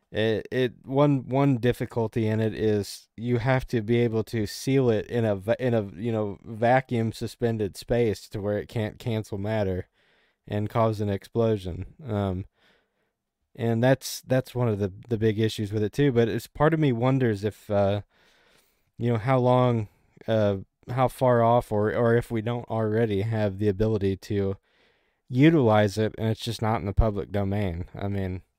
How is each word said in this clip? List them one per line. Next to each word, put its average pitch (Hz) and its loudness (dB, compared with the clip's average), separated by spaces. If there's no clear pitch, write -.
it, 107 0
it, 127 0
one, 139 2
one 139 2
difficulty 113 -2
in 107 0
it 110 0
is 104 -2
you 120 -2
have 131 0
to 117 -2
be 117 2
able 113 2
to 107 -4
seal 135 0
it 107 2
in 117 -2
a 107 2
va-, 98 -2
in 123 0
a, 110 2
you 113 -4
know, 107 -4
vacuum 117 0
suspended 110 -4
space 117 -2
to 107 -10
where 104 -2
it 78 -6
can't 107 -6
cancel 110 -6
matter 98 -2
and 104 -4
cause 113 0
an 104 -2
explosion. 98 -2
Um, 101 -2
and 113 0
that's, - 0
that's - -2
one 123 0
of 104 0
the, 98 -2
the 113 -2
big 110 2
issues 107 -2
with 107 -2
it 104 -2
too. 143 2
But 117 4
it's, 104 -4
part 156 2
of 160 2
me 147 4
wonders 120 2
if, - -6
uh, 101 2
you 117 0
know, 117 2
how 131 0
long, 123 2
uh, 104 2
how 123 0
far 123 2
off, 117 2
or, 104 0
or 117 2
if 120 0
we 113 -2
don't 120 -6
already 110 0
have 107 -2
the 104 0
ability 98 0
to 98 -2
utilize 123 4
it 107 0
and 113 -2
it's 110 -2
just 113 -6
not 110 0
in - -6
the 98 -4
public 101 0
domain. 98 -4
I 101 -6
mean, 95 -6